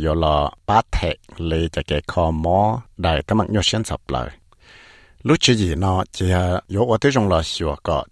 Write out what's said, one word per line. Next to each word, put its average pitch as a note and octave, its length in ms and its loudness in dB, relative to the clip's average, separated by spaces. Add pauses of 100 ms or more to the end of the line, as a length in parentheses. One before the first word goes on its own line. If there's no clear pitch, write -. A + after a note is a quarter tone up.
có D#2 80 0
là D2+ 360 2 (160)
ba G#2+ 160 4 (100)
thẻ - 220 -2 (240)
lấy E2 340 -2
cho - 160 -6
cái D2 200 -2
khó E2 240 0
mó F#2+ 500 0 (160)
đại D#2+ 300 -2
tấm G#2 100 0
mạng A2 120 0
nhớ G#2 140 0
xuyên A2 200 -2
sập - 260 -8
lại. B1+ 200 -4 (960)
Lúc D#3 160 4
chỉ B2+ 160 4
gì F#2 200 2
nó F#2 360 0
chỉ, F#2 200 0
à, F2+ 360 0
yếu A#2 240 0
ở A2 100 2
tới C#3 140 4
trong G#2+ 140 2
lò E2 120 4
xùa D#2 420 -4
cọ, D2+ 280 -2